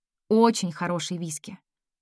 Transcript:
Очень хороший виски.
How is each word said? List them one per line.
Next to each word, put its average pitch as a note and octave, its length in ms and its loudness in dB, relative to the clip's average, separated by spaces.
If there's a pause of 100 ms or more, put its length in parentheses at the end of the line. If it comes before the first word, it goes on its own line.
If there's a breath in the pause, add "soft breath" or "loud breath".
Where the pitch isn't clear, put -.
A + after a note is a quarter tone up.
(280)
Очень A3+ 440 4
хороший F3 460 -4
виски. E3+ 420 -10 (420)